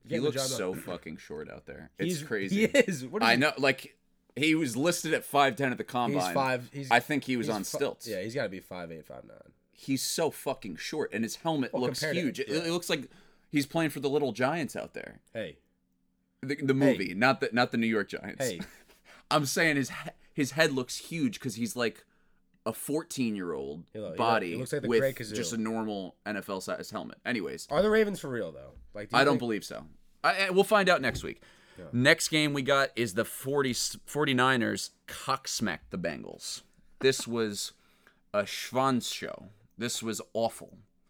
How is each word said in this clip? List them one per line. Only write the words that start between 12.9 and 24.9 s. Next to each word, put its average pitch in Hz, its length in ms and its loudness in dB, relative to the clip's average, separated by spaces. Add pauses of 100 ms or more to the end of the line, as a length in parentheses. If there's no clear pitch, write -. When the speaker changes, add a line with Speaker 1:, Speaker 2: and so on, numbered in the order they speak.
Speaker 1:
he's 143 160 0
playing 165 240 0
for 147 100 -6
the 139 100 0
Little 143 220 2
Giants 131 440 -2
out - 180 -8
there. - 260 -12 (140)
Speaker 2:
Hey. 95 240 -8 (840)
Speaker 1:
The, 143 140 -4
the 139 180 2
Speaker 2:
Hey. 135 60 2
Speaker 1:
movie, 107 360 4
not 123 260 4
the, 131 100 0
not 123 200 2
the 120 60 -2
New 113 100 2
York 107 220 0
Giants. - 380 -6
Speaker 2:
Hey. 92 120 -4 (360)
Speaker 1:
<laughs> - 360 -20
I'm 147 140 4
saying 156 320 2
his 135 120 0
he-, - 220 -10 (220)
his 135 180 0
head 160 200 4
looks 127 260 -4
huge 147 420 -2
'cause 123 160 -6
he's 113 200 -4
like 117 300 -2 (600)
a 92 80 -20
fourteen-year-old 92 1160 -4
Speaker 2:
He - 80 -12
lo-, 104 60 -8
he 87 60 -8
lo-, 80 60 -10
Speaker 1:
body 113 340 2
Speaker 2:
he 85 60 -4
looks 123 160 -6
like 147 100 -2
the - 40 -4
Speaker 1:
with 117 120 4